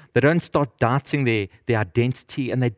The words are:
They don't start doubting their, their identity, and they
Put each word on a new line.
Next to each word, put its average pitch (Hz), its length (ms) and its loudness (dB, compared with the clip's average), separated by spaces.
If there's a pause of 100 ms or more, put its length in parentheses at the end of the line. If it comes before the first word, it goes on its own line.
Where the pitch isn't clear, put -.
(140)
They 120 80 2
don't 160 220 4
start - 340 -2
doubting 135 460 0
their, 110 240 0 (180)
their 117 140 0
identity, 120 720 -4
and 127 100 -2
they 123 160 2